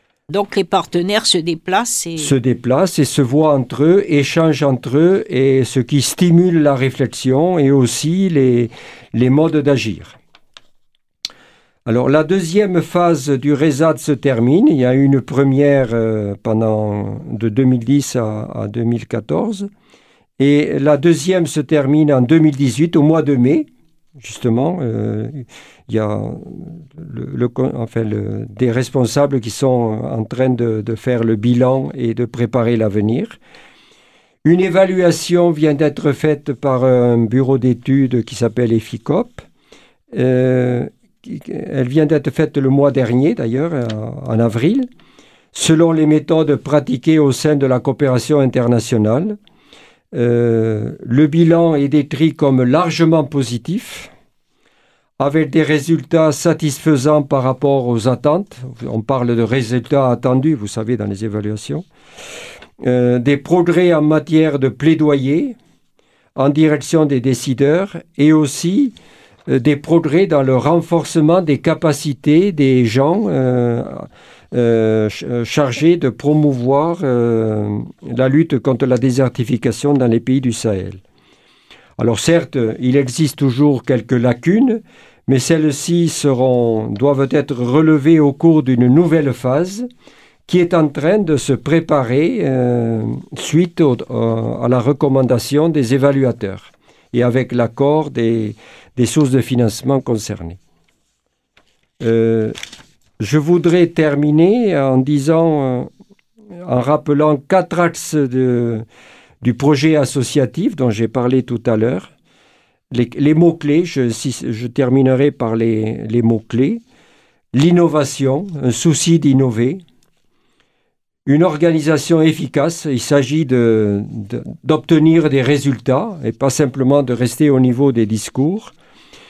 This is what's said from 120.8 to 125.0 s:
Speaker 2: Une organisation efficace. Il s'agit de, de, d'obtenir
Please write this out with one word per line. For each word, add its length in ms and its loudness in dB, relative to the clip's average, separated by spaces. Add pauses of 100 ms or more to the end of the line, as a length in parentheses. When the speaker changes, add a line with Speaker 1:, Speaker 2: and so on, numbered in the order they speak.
Speaker 2:
Une 140 4
organisation 800 2
efficace. 680 -2
Il 100 -2
s'agit 460 0
de, 560 2 (300)
de, 100 -8 (220)
d'obtenir 640 2